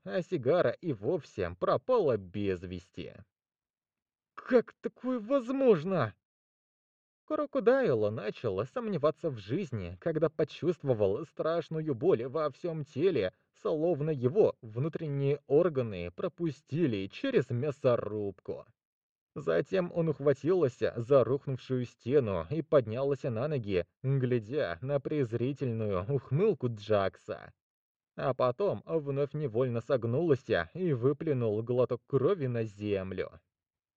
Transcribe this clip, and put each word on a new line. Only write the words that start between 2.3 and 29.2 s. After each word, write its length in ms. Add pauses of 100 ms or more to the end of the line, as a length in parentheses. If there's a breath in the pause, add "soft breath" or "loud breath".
вести. 520 (1200)
«Как 460
такое 380
возможно?» 960 (1120)
Крокодайл 880
начал 540
сомневаться 640
в 80
жизни, 640
когда 280
почувствовал 960
страшную 680
боль 300
во 260
всём 320
теле, 500 (280)
словно 480
его 520
внутренние 840
органы 640
пропустили 960
через 420
мясорубку. 1160 (680)
Затем 600
он 140
ухватился 880
за 260
рухнувшую 600
стену 680
и 100
поднялся 680
на 180
ноги, 380 (180)
глядя 760
на 180
презрительную 1120
ухмылку 540
Джакса. 880 (600)
А 180
потом 520
вновь 480